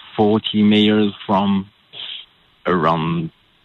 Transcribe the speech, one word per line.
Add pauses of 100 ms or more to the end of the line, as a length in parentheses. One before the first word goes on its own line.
(160)
forty
mayors (140)
from (960)
around (340)